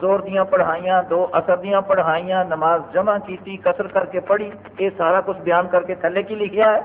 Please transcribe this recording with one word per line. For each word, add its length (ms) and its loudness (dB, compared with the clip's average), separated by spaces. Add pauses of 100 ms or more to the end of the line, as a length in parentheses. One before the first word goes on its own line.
زہر 180 2
دیاں 260 -2
پڑھائیاں، 640 2
دو 220 2
عصر 240 2
دیاں 240 0
پڑھائیاں، 640 0
نماز 360 0 (120)
جمع 240 2 (100)
کیتی، 300 -10
قصر 300 0
کر 180 0
کے 160 -4
پڑھی، 300 0 (280)
یہ 180 0
سارا 240 4
کچھ 180 -4
بیان 320 2
کر 120 4
کے 120 -6
تھلے 280 -2
کی 120 -8
لکھیا 380 0
ہے۔ 120 2